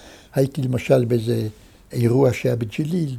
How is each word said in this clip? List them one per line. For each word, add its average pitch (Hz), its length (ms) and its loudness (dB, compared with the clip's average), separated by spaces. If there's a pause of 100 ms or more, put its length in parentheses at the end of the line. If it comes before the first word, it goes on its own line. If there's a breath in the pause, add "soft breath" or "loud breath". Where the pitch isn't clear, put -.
(340 loud breath)
הייתי 135 280 0
למשל 127 420 2
באיזה 113 440 -2 (440 soft breath)
אירוע 123 400 2
שהיה 123 240 -2
בג'ליל, 143 640 -4